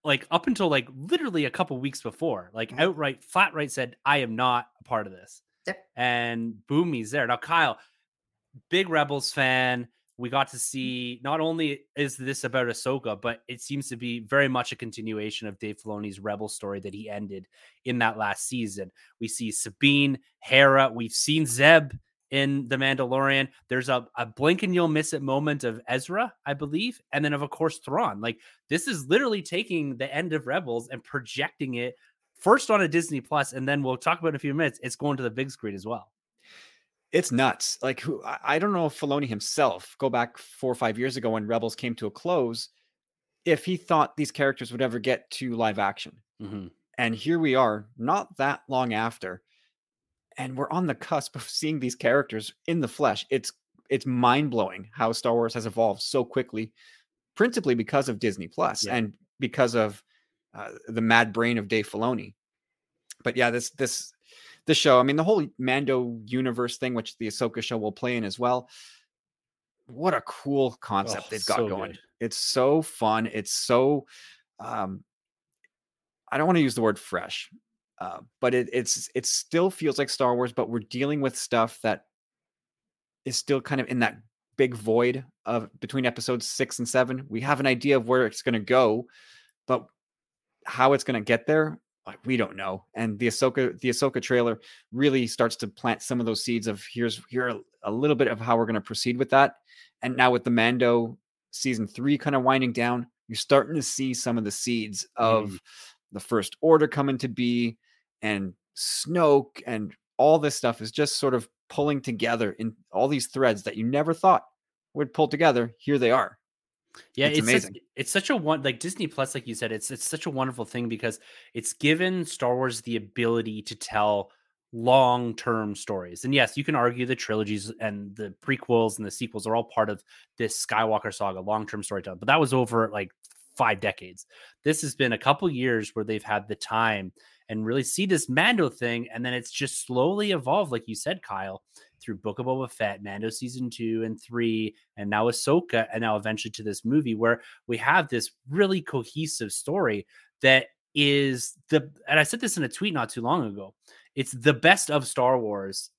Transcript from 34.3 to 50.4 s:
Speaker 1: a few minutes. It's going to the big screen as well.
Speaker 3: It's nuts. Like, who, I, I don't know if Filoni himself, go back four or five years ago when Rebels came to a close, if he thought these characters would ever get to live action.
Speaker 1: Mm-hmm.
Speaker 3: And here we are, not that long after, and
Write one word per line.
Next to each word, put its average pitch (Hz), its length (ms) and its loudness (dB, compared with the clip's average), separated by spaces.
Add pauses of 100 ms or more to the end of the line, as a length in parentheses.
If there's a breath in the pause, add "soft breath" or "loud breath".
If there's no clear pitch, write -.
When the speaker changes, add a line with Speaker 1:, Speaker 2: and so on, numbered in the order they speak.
Speaker 1:
a - 20 -6
few 143 160 -4
minutes. 151 260 0
It's 127 140 -8
going 143 220 -2
to 131 60 -6
the 120 60 -2
big 131 220 -6
screen 104 240 -10
as 95 100 -12
well. 117 260 -8 (1040 soft breath)
Speaker 3:
It's 175 180 2
nuts. 127 500 0
Like, 127 200 -4
who, 131 220 -6
I, 127 200 -8
I 147 160 2
don't 202 140 0
know 175 140 2
if - 120 -6
Filoni 143 280 -2
himself, 107 680 -2
go 135 120 0
back 120 280 -2
four - 320 -6
or 123 60 0
five 113 240 -2
years 123 160 -2
ago 123 140 -2
when 110 180 -2
Rebels 113 260 -2
came 120 220 -6
to 117 120 -8
a 101 40 -6
close, 127 560 -2 (800)
if 160 180 2
he 180 140 -2
thought 160 400 0
these 147 140 -2
characters 131 420 -2
would 120 80 -4
ever 120 180 0
get 120 320 -2
to 123 240 -6
live 110 240 0
action. - 380 -4 (240)
Speaker 1:
Mm-hmm. 101 260 -10 (300)
Speaker 3:
And 117 180 0
here 156 240 -2
we 147 160 2
are, 107 320 2 (100)
not 160 400 -2
that 139 300 -2
long 127 260 0
after, 107 480 -4 (960)
and 131 200 -8